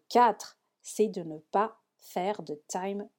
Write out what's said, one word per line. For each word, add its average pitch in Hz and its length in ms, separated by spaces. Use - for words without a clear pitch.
quatre, 240 500
c'est - 280
de 185 120
ne 156 160
pas 220 260
faire 190 440
de 156 180
time 202 380